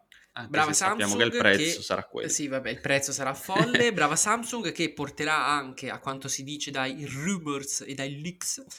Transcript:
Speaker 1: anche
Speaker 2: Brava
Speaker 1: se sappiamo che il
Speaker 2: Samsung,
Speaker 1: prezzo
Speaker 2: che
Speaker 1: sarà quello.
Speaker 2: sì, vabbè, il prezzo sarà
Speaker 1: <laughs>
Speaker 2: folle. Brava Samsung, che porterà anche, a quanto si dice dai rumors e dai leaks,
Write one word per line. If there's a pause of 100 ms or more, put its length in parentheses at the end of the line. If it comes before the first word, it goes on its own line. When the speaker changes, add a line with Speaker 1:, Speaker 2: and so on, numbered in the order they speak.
(320)
Speaker 1:
anche
Speaker 2:
Brava
Speaker 1:
se
sappiamo
che
il
Speaker 2:
Samsung,
Speaker 1:
prezzo
Speaker 2:
che
Speaker 1:
sarà
quello.
Speaker 2:
sì,
vabbè,
il
prezzo
sarà
Speaker 1:
<laughs>
Speaker 2:
folle.
Brava
Samsung,
che
porterà
anche,
a
quanto
si
dice
dai
rumors
e
dai
leaks, (140)